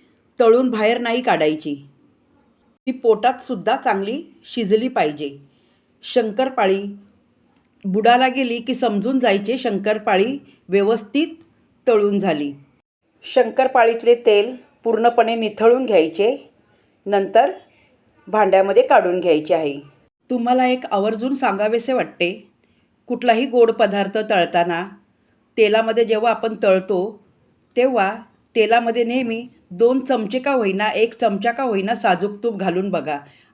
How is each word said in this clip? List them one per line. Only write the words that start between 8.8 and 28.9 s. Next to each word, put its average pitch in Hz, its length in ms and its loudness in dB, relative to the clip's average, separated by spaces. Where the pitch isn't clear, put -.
जायचे 214 380 0
शंकरपाळी 214 800 -2
व्यवस्थित 226 680 0
तळून 208 320 2
झाली. 147 320 -2
शंकरपाळीतले 240 920 2
तेल 220 300 2
पूर्णपणे 226 520 2
निथळून 226 500 0
घ्यायचे, 202 500 0
नंतर 202 460 2
भांड्यामध्ये 190 600 2
काढून 180 320 2
घ्यायचे 160 340 0
आहे. 147 260 -2
तुम्हाला 247 380 0
एक 254 200 -2
आवर्जून 214 480 -2
सांगावेसे 226 580 -2
वाटते, 180 380 -2
कुठलाही 240 360 0
गोड 233 260 2
पदार्थ 202 480 -2
तळताना 175 640 0
तेलामध्ये 220 480 2
जेव्हा 220 260 0
आपण 220 320 -4
तळतो 190 360 2
तेव्हा 240 380 0
तेलामध्ये 233 480 2